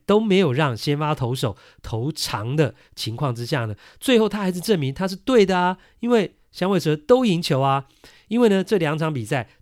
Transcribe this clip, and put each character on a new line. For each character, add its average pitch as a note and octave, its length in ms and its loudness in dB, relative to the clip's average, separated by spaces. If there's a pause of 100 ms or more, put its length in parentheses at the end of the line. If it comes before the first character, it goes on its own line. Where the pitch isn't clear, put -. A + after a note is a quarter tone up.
都 G#3 140 4
没 G#3 200 2
有 D#3+ 140 2
让 C3 240 -2
先 C#3+ 220 -2
发 D3+ 160 -2
投 A#2+ 180 -4
手 G#2+ 240 -4 (240)
投 A#2+ 300 -6
长 A#2+ 460 -6
的 D3 180 0 (220)
情 A2+ 200 -8
况 C3+ 160 -4
之 A#2 140 -8
下 B2+ 180 -4
呢， G#2 120 -8 (240)
最 B3 180 4
后 G#3+ 100 2
他 G#3 120 -6
还 F#3 120 -2
是 F3+ 80 -6
证 F#3+ 180 0
明 C3+ 140 -4
他 F#3 140 -6
是 F#3+ 80 -6
对 A3 320 2
的 F#3 100 0
啊， F3+ 220 0 (220)
因 A#3 100 -2
为 A3 240 2 (160)
响 F3+ 180 -4
尾 G3 100 2
蛇 D#3 180 0
都 B3 280 4
赢 F3+ 160 2
球 C#3 200 0
啊。 C3+ 260 0 (400)
因 A#3 140 -2
为 A#3 80 6
呢， F#3+ 160 2
这 G3+ 140 0
两 D#3+ 200 -2
场 D#3+ 160 -2
比 A#2 100 -4
赛 A#2+ 240 -4 (140)